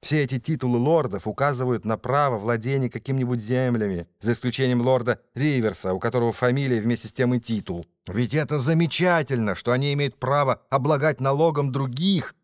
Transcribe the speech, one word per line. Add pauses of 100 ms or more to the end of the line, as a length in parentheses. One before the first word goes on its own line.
Все
эти
титулы
лордов
указывают
на
право
владения
какими-нибудь
землями, (120)
за
исключением
лорда (120)
Риверса,
у
которого
фамилия
вместе
с
тем
и
титул. (180)
Ведь
это
замечательно,
что
они
имеют
право
облагать
налогом
других